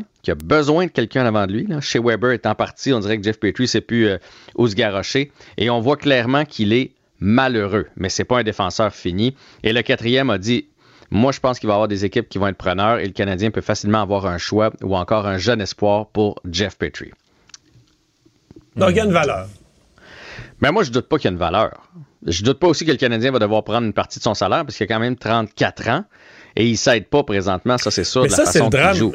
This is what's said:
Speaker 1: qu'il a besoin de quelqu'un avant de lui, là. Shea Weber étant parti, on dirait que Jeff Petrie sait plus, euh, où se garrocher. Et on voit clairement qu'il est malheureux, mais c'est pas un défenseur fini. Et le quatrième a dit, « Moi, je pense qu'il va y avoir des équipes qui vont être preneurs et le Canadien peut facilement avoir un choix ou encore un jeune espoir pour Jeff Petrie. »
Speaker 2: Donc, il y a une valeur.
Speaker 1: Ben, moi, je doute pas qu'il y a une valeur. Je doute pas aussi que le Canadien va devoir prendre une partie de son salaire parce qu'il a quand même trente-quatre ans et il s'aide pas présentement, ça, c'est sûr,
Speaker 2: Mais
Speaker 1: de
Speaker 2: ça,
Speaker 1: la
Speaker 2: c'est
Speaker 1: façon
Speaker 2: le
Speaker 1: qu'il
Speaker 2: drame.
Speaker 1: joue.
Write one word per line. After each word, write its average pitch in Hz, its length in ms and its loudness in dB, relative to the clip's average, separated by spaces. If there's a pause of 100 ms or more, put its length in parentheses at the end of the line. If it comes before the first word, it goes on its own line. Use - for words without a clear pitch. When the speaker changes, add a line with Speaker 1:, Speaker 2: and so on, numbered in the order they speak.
(240)
Speaker 1:
qu'il - 80 -2
a 80 40 0
besoin 147 520 2
de - 40 -8
quelqu'un 127 360 0
avant 107 180 2
de 95 80 -4
lui, 139 140 -4
là. 160 120 -4
Shea 131 220 -2
Weber 113 300 2
étant 110 240 -2
parti, - 360 -4
on 123 80 2
dirait 107 200 -2
que 98 40 -8
Jeff 104 160 -2
Petrie 110 280 0
sait 113 140 2
plus, 113 260 2
euh, 95 100 0 (380)
où 123 120 2
se 107 60 0
garrocher. 107 580 -2 (280)
Et 110 100 0
on 120 100 2
voit 127 160 2
clairement 139 480 0
qu'il 107 300 -2
est 127 200 0 (260)
malheureux, 107 640 0 (120)
mais 92 120 -4
c'est - 140 -4
pas 123 160 0
un 120 40 -2
défenseur 104 520 -2
fini. 104 400 -2 (280)
Et 107 100 0
le 117 100 0
quatrième 127 480 0
a 98 80 0
dit, « 113 300 -2 (420)
Moi, 123 200 4
je - 80 -4
pense 123 200 0
qu'il - 80 -6
va 107 60 2
y - 20 4
avoir 107 120 2
des 101 160 -2
équipes 107 240 -2
qui - 120 -8
vont 98 80 2
être 95 100 -4
preneurs 101 400 0
et 92 80 -4
le 98 60 -6
Canadien 98 400 -2
peut 101 100 -4
facilement 107 400 0
avoir 98 240 -2
un 87 140 -4
choix 107 320 0 (100)
ou 95 160 -2
encore 101 300 0
un 98 100 -2
jeune 110 240 0
espoir 104 460 0
pour 104 280 0 (160)
Jeff 92 280 -4
Petrie. » - 320 -8 (1600)
Speaker 2:
Donc, 185 140 2
il 180 80 2
y - 20 4
a 220 60 0
une 202 80 2
valeur. 120 340 0 (1120)
Speaker 1:
Ben, 131 100 2
moi, 202 120 2
je 135 80 -4
doute 117 160 0
pas 160 100 0
qu'il - 80 -2
y - 20 4
a 101 60 2
une 87 60 -6
valeur. 87 320 0 (540)
Je 85 180 -2
doute 135 160 2
pas 180 80 4
aussi 165 180 2
que 156 60 2
le 131 60 2
Canadien 120 340 0
va 127 80 2
devoir 107 240 2
prendre 117 220 -2
une 104 80 -4
partie - 260 -4
de - 40 -14
son 113 100 2
salaire 110 320 0
parce 127 120 -12
qu'il - 60 -2
a 98 40 -4
quand 110 120 -2
même 123 160 -2
trente-quatre 110 720 -2
ans 139 160 -2 (520)
et 107 100 2
il 117 120 0
s'aide 113 280 2
pas 147 180 2
présentement, 98 540 -2
ça, 107 140 -2
c'est 95 120 -2
sûr, 127 200 2
Speaker 2:
Mais - 60 4
Speaker 1:
de - 40 0
Speaker 2:
ça, 294 100 4
Speaker 1:
la - 80 2
Speaker 2:
c'est 170 80 4
Speaker 1:
façon 120 60 4
Speaker 2:
le 110 60 2
Speaker 1:
qu'il 131 80 2
Speaker 2:
drame. 185 160 4
Speaker 1:
joue. 113 200 0